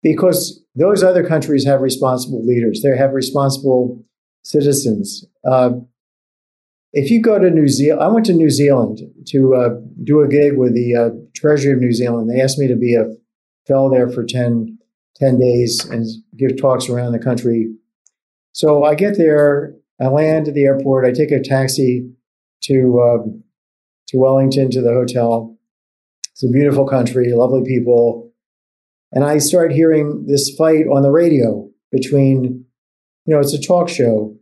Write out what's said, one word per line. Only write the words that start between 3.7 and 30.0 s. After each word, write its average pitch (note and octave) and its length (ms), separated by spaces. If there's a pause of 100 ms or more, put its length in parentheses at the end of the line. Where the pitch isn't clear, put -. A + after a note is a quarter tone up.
citizens. C#3 840 (200)
Uh, B2+ 300 (1160)
if C#3+ 160
you A3+ 140
go A3 160
to F#3 120
New D#3 180
Zeal-, C#3 320
I E3+ 80
went A3 180
to F#3+ 60
New D#3+ 180
Zealand B2+ 500 (280)
to, C3 260
uh, B2 260 (220)
do D3 200
a C#3 60
gig C#3+ 280
with B2 180
the, A#2+ 220
uh, A#2 140 (260)
Treasury C#3+ 360
of B2+ 60
New B2 140
Zealand. A#2 360
They B2 120
asked C3+ 180
me C#3 80
to B2 80
be A#2+ 220
a A2 180 (540)
fellow C3+ 220
there B2 180
for A#2+ 160
ten, A#2+ 540 (360)
ten C3+ 240
days A#2+ 500
and A#2 160 (320)
give C3 200
talks B2+ 320
around A#2+ 240
the A#2+ 80
country. A#2 520 (840)
So D3+ 300
I D3+ 100
get G3 220
there, D3 580 (240)
I C3 100
land D#3 380
at D3 60
the C#3 120
airport, C3+ 420
I B2 60
take C#3+ 180
a C#3+ 100
taxi C3 680 (540)
to, B2+ 360
um, A2+ 440 (640)
to B2+ 100
Wellington, C3+ 540
to B2+ 100
the A#2 100
hotel. A#2+ 640 (760)
It's - 100
a B2+ 80
beautiful C#3 360
country, B2 460
lovely B2 320
people. A#2+ 680 (800)
And C3+ 140
I D3+ 140
start E3 340
hearing D3 540